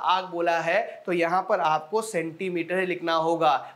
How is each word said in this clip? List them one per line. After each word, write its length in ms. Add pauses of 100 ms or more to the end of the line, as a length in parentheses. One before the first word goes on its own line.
(100)
arc 200
बोला 300
है, 460
तो 60
यहाँ 360
पर 120
आपको 420
centimeter 760
ही 80
लिखना 300
होगा। 380 (220)